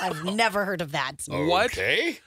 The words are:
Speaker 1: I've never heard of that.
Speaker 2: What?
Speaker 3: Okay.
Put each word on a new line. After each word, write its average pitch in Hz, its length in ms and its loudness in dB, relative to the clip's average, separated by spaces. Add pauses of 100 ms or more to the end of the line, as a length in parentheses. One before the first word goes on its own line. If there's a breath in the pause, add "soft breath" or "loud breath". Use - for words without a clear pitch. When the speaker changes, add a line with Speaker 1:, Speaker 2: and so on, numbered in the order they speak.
Speaker 1:
I've 165 240 -4
never 202 400 2
heard 185 160 -2
of 151 120 -6
that. 143 340 -4
Speaker 2:
What? 180 460 2
Speaker 3:
Okay. 175 540 0